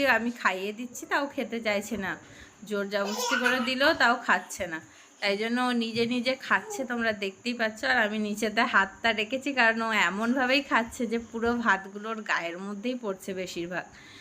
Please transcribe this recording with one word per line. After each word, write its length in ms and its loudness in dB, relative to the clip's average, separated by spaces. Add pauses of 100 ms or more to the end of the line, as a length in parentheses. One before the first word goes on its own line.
আমি 260 4
খাইয়ে 420 -2
দিচ্ছি, 320 -10
তাও 200 0 (100)
খেতে 260 -4
চাইছে 360 -2
না, 200 -4 (500)
জোর 220 -2
জবরদস্তি 500 0
করে 200 2
দিলেও 340 4
তাও 220 4 (100)
খাচ্ছে 420 0
না। 120 -6 (400)
তাই 180 0
জন্য 240 0
ও 100 2
নিজে 340 0
নিজে 300 0
খাচ্ছে, 500 0
তোমরা 260 0
দেখতেই 420 -4
পাচ্ছ। 300 -2
আর 140 2
আমি 220 0
নিচেতে 420 0
হাতটা 500 2
রেখেছি, 420 -2
কারণ 280 4
ও 100 0
এমনভাবেই 720 2
খাচ্ছে 460 0
যে 120 -2
পুরো 340 -2
ভাতগুলোর 680 0
গায়ের 360 -2
মধ্যেই 440 -6
পড়ছে 320 -6
বেশিরভাগ, 520 -6 (360)